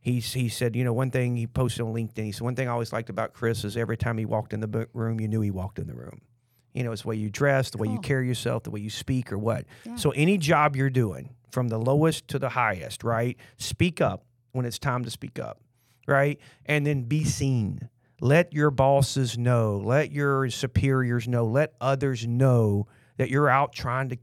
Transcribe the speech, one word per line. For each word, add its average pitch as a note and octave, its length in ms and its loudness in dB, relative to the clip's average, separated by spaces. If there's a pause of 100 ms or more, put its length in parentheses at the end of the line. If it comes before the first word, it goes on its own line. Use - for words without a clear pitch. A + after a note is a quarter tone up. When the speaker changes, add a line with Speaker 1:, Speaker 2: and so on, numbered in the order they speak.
Speaker 1:
he B2 180 0
s-, - 160 -6
he B2 160 0
said, A#2 260 -2
you B2 80 0
know, B2 80 0
one B2+ 180 0
thing B2 240 0
he A#2 120 -2
posted B2 340 -2
on A2+ 140 -4
LinkedIn, A2 300 -4
he G#2+ 80 -4
said, G#2+ 100 -8
"One B2 120 -2
thing C3 140 -4
I A#2+ 40 -2
always A#2 200 -4
liked A2+ 160 -4
about G#2+ 240 -4
Chris A2+ 320 -2
is G#2 140 -4
every A#2 180 -2
time A#2 220 -2
he A2 80 -2
walked G#2+ 260 -2
in G#2+ 80 -6
the A2 80 -4
book A2+ 240 -4
room, A2+ 260 -4
you A2 100 -2
knew A2 120 0
he G#2 100 0
walked F#2 280 -6
in D2+ 80 -6
the D2+ 80 -10
room." B1 260 -14 (540)
You B2+ 100 -4
know, A#2 80 -4
it's G#2 100 -8
the - 60 -8
way A2+ 80 -2
you G#2+ 140 -2
dress, C3+ 400 2
the - 80 -8
way G#2+ 100 0
you G#2+ 60 -2
Speaker 2:
Cool. A2+ 80 -4
Speaker 1:
carry C3 260 0
yourself, A#2+ 360 -2
the A2 60 -10
way G#2 100 -8
you G#2 100 -8
speak B2+ 420 -4
or G2 60 -4
what. G#2+ 260 -2 (220)
Speaker 2:
Yeah. A#3 100 -12
Speaker 1:
So D3+ 140 -2
any D#3 260 4
job D3+ 400 2
you're C3+ 140 2
doing, G#2 400 0 (220)
from B2 160 0
the A2+ 100 -2
lowest D3 500 2
to C#3+ 100 -4
the C3 120 -2
highest, G#2+ 520 -2
right? A#2 360 0 (180)
Speak - 460 -2
up G2+ 240 -2 (260)
when B2+ 140 -2
it's A#2 120 -8
time B2+ 260 -2
to A2+ 60 -8
speak - 280 -12
up, - 200 -10 (480)
right? C#3+ 320 2 (280)
And D3 200 2
then C#3 180 0
be D3 200 0
seen. B2+ 640 0 (300)
Let D3+ 360 4
your D3+ 160 4
bosses C3+ 680 2
know. A#2+ 400 2
Let B2 340 0
your C#3 380 0
superiors B2 800 0
know. A#2+ 160 2
Let C3 380 2
others C3+ 440 0
know A#2 640 4 (300)
that C3 100 0
you're C#3+ 220 4
out C#3 240 4
trying C3 340 -4
to B2 140 -6